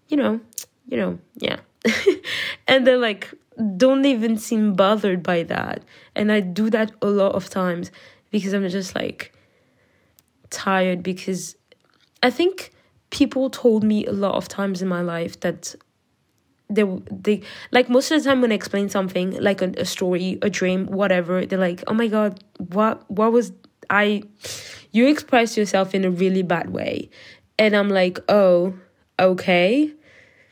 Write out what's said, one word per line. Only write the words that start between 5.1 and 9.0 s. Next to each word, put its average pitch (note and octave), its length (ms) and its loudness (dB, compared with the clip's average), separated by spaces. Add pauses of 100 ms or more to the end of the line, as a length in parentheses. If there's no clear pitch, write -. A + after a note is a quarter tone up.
by E3+ 220 0
that. - 380 -6 (320)
And G#3 180 0
I G#3+ 80 2
do G3 300 -2
that A3 220 0 (100)
a G3+ 40 0
lot G3+ 280 2
of F#3+ 140 -6
times F3+ 420 -4 (400)
because F#3+ 220 -2
I'm G3 160 -2
just, F#3+ 260 -6
like, - 380 -8 (1160)